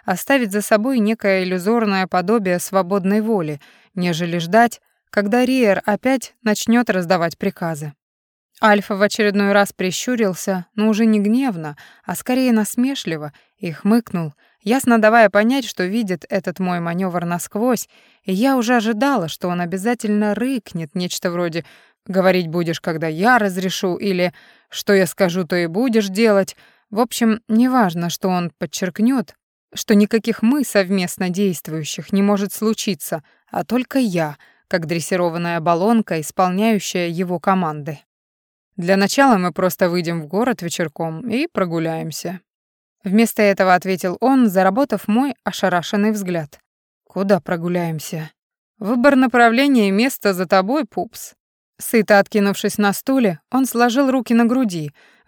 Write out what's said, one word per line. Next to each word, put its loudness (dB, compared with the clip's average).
оставить 0
за -2
собой 2
некое 0
иллюзорное 0
подобие 0
свободной 0
воли, -2
нежели -2
ждать, 2
когда 0
Риер 2
опять -2
начнет 0
раздавать 0
приказы. -6
Альфа 4
в 2
очередной 2
раз 2
прищурился, -4
но 2
уже 2
не 4
гневно, -2
а -6
скорее 0
насмешливо, -2
и -8
хмыкнул — -2
ясно 2
давая 6
понять, 2
что -6
видит -4
этот -4
мой -2
маневр -4
насквозь, -4
и -4
я 2
уже 2
ожидала, 0
что -6
он -2
обязательно -2
рыкнет -6
нечто -4
вроде -4
«Говорить 2
будешь, -4
когда -4
я 2
разрешу», -2
или -2
«Что -2
я 4
скажу, -2
то -2
и 0
будешь 0
делать». 2
В -4
общем, 0
неважно, 2
что -4
он -2
подчеркнет, -2
что 0
никаких 2
мы 2
совместно -2
действующих -4
не 2
может 0
случиться, -4
а -4
только -2
я, 0
как -2
дрессированная -2
баллонка, 0
исполняющая 0
его -4
команды. -2
«Для 0
начала 4
мы 0
просто 0
выйдем -2
в -10
город -2
вечерком -6
и -2
прогуляемся», -4
Вместо 2
этого 4
ответил -2
он, 4
заработав 0
мой 0
ошарашенный 0
взгляд. -6
«Куда 0
прогуляемся?» -4
«Выбор 2
направления 4
и 0
места 0
за -2
тобой, 2
пупс». -10
Сыто 2
откинувшись 0
на 2
стуле, 0
он 0
сложил 2
руки 0
на 4
груди, -2